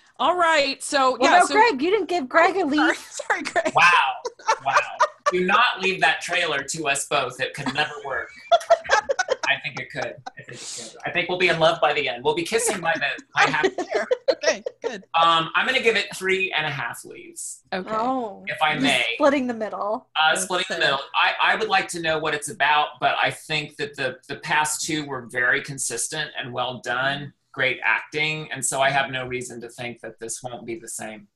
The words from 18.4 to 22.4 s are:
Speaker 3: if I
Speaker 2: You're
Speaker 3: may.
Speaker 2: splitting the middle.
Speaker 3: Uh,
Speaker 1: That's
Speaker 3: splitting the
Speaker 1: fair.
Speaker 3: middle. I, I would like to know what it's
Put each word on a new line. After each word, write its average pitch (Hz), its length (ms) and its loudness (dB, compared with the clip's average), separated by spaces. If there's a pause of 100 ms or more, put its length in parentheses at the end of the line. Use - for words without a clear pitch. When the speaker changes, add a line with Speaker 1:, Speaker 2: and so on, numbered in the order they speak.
Speaker 3:
if - 160 -6
I 151 120 4
Speaker 2:
You're - 80 -4
Speaker 3:
may. 247 220 2 (100)
Speaker 2:
splitting 285 340 2
the 240 60 -4
middle. 208 600 -6
Speaker 3:
Uh, 156 200 4
Speaker 1:
That's 185 100 -2
Speaker 3:
splitting 185 240 -2
the 196 60 -4
Speaker 1:
fair. 165 100 0
Speaker 3:
middle. 139 160 2 (140)
I, 180 180 4 (200)
I 202 40 0
would 214 120 -2
like 190 200 2
to 170 120 -8
know 160 180 0
what 151 160 -2
it's 147 160 -6